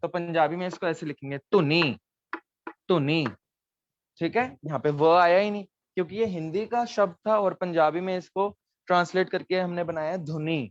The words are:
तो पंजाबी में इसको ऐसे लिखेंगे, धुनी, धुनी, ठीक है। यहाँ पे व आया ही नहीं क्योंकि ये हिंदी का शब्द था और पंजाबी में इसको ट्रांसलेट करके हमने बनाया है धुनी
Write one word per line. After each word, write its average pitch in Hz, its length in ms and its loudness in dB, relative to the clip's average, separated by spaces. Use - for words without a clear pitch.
तो 170 60 -6
पंजाबी 165 480 0
में 180 100 -6
इसको 180 200 -8
ऐसे 165 200 -4
लिखेंगे, 139 320 -10
धुनी, 165 300 4
धुनी, 156 380 2
ठीक 165 160 -2
है। 240 80 2
यहाँ 151 120 -4
पे 147 140 0
व 147 200 4
आया 175 260 6
ही 208 120 2
नहीं 208 140 -6
क्योंकि 180 200 -4
ये 226 100 -2
हिंदी 175 400 -4
का 240 200 -2
शब्द 202 280 0
था 214 140 2
और 190 140 2
पंजाबी 165 460 2
में 185 180 -4
इसको 190 300 -4
ट्रांसलेट 180 420 2
करके 185 300 -2
हमने 175 240 -2
बनाया 160 260 -4
है 185 140 -6
धुनी 156 360 -4